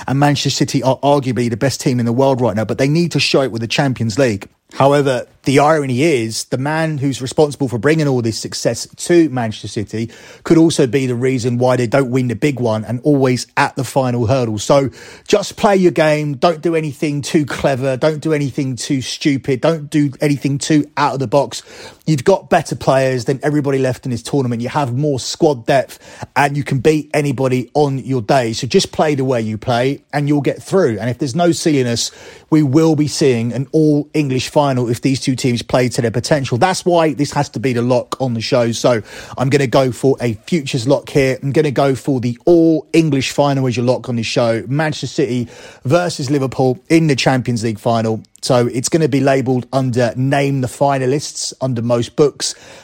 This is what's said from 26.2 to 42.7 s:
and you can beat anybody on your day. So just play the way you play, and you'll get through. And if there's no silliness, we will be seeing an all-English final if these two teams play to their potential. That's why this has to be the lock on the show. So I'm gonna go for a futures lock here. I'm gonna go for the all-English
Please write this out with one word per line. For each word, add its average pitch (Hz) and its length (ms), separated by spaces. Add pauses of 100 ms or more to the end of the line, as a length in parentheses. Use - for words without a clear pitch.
and 143 200
you 147 80
can 139 160
beat 156 340
anybody 131 600
on 143 240
your 127 240
day. 117 320
So 123 140
just 185 240
play 156 240
the 131 100
way 127 160
you 107 160
play, 127 460 (100)
and 147 140
you'll 147 140
get 139 200
through. 160 380
And 113 100
if 120 80
there's 135 180
no 175 160
silliness, 131 600 (380)
we 156 140
will 156 320
be 147 120
seeing 120 460
an 127 180
all-English 147 800
final 131 400
if 117 120
these 131 200
two 135 140
teams 120 260
play 127 260
to - 140
their 117 100
potential. 120 460
That's 185 260
why 165 300
this 139 180
has 143 180
to - 100
be 131 120
the 117 100
lock 123 380
on 127 140
the 113 80
show. 117 320
So 120 280 (360)
I'm 131 120
gonna 139 180
go 131 260
for 135 260
a 120 140
futures 135 520
lock 135 240
here. 131 320
I'm 135 120
gonna 147 180
go 139 240
for 131 240
the 120 260
all-English 165 880